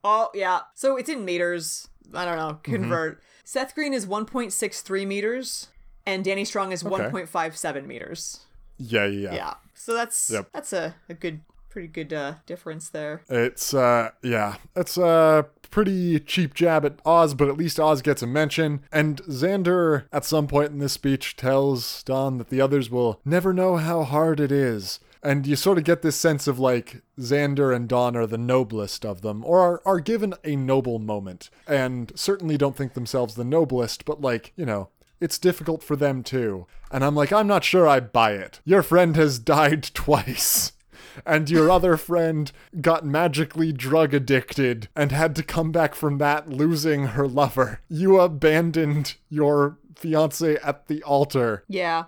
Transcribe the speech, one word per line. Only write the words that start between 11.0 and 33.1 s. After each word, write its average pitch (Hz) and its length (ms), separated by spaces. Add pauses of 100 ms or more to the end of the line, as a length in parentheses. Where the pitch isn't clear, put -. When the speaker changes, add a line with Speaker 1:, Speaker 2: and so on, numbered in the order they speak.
Speaker 1:
a 170 60
good, 165 260 (280)
pretty 170 200
good, 156 260
uh, 147 200 (120)
difference 156 420
there. 151 400
Speaker 2:
It's, 123 460
uh, 120 360 (120)
yeah. 107 320 (200)
It's 180 220
a 160 500 (240)
pretty 185 500
cheap - 340
jab 160 320
at 143 180
Oz, 160 300
but 139 140
at 139 100
least 165 200
Oz 156 240
gets 143 200
a 120 40
mention. 147 640
And 151 340
Xander, 170 880
at 143 120
some 151 220
point 147 260
in 143 60
this 143 160
speech, - 420
tells 135 680
Dawn 135 340
that 117 100
the 131 140
others 135 280
will 120 340
never 180 280
know 180 240
how 165 280
hard 151 360
it 139 120
is 117 460 (240)
and 139 240
you 147 80
sort 190 220
of 156 80
get 165 180
this 156 140
sense 156 300
of, 131 120
like, 127 440 (160)
Xander 139 580
and 120 120
Dawn 123 280
are 117 100
the 113 120
noblest 117 680
of 98 160
them, 107 240
or 170 160
are, 175 240
are 190 160
given 208 320 (120)
a 147 120
noble 131 420
moment, 101 520 (160)
and 127 480
certainly 180 420
don't 139 200
think 135 180
themselves 120 400